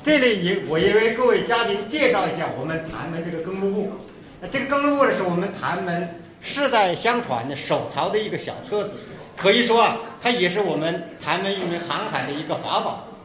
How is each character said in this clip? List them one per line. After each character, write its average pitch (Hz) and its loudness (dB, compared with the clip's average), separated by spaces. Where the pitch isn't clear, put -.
这 302 6
里 226 4
也， 180 2
我 156 0
也 196 4
为 220 6
各 247 2
位 214 6
嘉 208 2
宾 202 0
介 285 2
绍 190 2
一 160 -4
下 160 -4
我 - -4
们 160 -4
谭 165 -8
门 165 -6
这 165 -6
个 165 -4
登 190 -6
陆 196 0
布。 196 -2
那 185 -10
这 269 -2
个 - -2
登 285 0
陆 285 4
布 262 6
呢， 220 4
是 185 -2
我 180 0
们 175 0
谭 170 -4
门 175 -4
世 277 -2
代 208 4
相 240 0
传 123 -4
的 139 -6
手 - -2
抄 160 -2
的 208 0
一 214 -4
个 165 -6
小 - -8
册 208 -4
子， - -8
可 196 4
以 240 4
说 233 6
啊， 185 4
它 240 0
也 180 2
是 180 -2
我 175 0
们 170 -2
谭 160 0
门 196 -2
渔 185 -4
民 170 -2
航 185 -4
海 135 -4
的 143 -6
一 156 -6
个 156 -4
法 156 -2
宝。 - -6